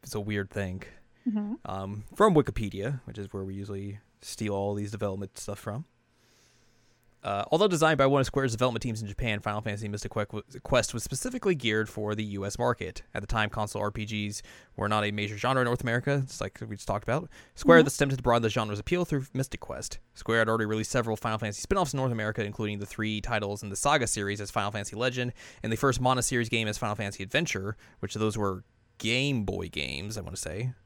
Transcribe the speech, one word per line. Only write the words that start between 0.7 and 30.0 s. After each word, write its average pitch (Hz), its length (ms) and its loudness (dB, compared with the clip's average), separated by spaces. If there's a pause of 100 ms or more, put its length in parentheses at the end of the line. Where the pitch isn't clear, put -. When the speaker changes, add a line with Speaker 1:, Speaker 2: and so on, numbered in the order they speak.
Speaker 2:
Mm-hmm. 208 260 -2 (100)
Speaker 1:
Um, 98 400 -6 (100)
from 208 200 6
Wikipedia, 113 680 0
which 110 140 -12
is 101 140 -10
where 98 120 -6
we 98 100 -8
usually 101 440 -8 (240)
steal 104 320 -4
all 101 200 0
these 104 160 -4
development 101 480 -6
stuff 101 200 -8
from. 113 260 -8 (1400)
Uh, 101 300 -2
although 185 160 6
designed 160 300 4
by 135 80 8
one 139 140 6
of 131 60 4
Square's 135 260 0
development 117 300 2
teams 113 200 -2
in 107 40 -6
Japan, 104 340 -2
Final 104 200 -2
Fantasy 107 280 -4
Mystic 104 220 -6
Que-, 107 140 0 (380)
Quest - 320 2
was 113 100 -4
specifically 220 500 -2
geared 110 320 2
for 107 280 -4
the 107 100 -2
U 98 220 -4
S 101 120 -6
market. 120 440 -2 (100)
At - 80 -4
the 104 60 -10
time, 107 240 2
console 104 320 -4
R 104 80 0
P 107 160 -6
Gs 104 360 -4 (320)
were 104 140 -2
not 107 160 2
a 104 60 2
major 104 260 -2
genre 131 240 2
in 123 60 4
North 120 160 0
America, 123 420 2
it's - 160 -10
like - 260 -6
we 104 100 -8
just - 120 -14
talked 104 160 -2
about. 151 240 0 (280)
Square 165 240 12
Speaker 2:
Mm-hmm. 156 40 10
Speaker 1:
thus 139 120 -2
attempted 139 200 2
to 123 60 -6
broaden 120 200 6
the 113 60 4
genre's 104 300 0
appeal 175 260 0
through 139 300 -2
Mystic - 260 -4
Quest. - 380 -10 (160)
Square 113 240 2
had 113 100 6
already 113 160 4
released 110 280 0
several 117 220 2
Final 110 240 -2
Fantasy 107 220 -4
spin-offs 185 320 2
in 143 60 -2
North 131 120 0
America, 110 320 -2
including 104 360 -2
the 101 80 -8
three 107 340 -2
titles 104 420 -2
in 104 60 -8
the 98 80 -6
Saga 143 300 2
series 101 340 -2
as 101 100 -8
Final 104 200 0
Fantasy 101 260 -6
Legend, 123 380 -2 (280)
and 113 80 -2
the 113 60 0
first 120 240 2
Mana 127 220 2
series 120 260 0
game 113 200 0
as 107 100 -4
Final 107 180 -2
Fantasy 101 260 -6
Adventure, 101 540 -2 (220)
which - 160 -6
those 107 240 0
were 98 260 -2 (320)
Game 123 480 0
Boy 95 240 -4
games, 73 480 -6